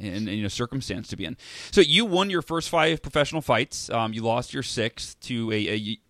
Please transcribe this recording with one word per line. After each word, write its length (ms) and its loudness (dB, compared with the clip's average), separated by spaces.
and, 280 -4
and, 0 -
you 140 -2
know, 60 0
circumstance 600 -4
to 80 -6
be 80 -6
in. 120 -6
So 100 8
you 240 6
won 260 2
your 120 0
first 260 -4
five 340 2
professional 400 0
fights. 480 0
Um, 220 0
you 100 -4
lost 320 0
your 80 -4
sixth 580 -4
to 320 -2
a, 160 0
a 80 0
U-, 200 -4